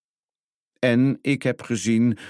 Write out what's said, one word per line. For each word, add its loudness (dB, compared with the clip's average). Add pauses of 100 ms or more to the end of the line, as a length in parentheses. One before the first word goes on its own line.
(800)
En 2
ik -2
heb -4
gezien 0 (120)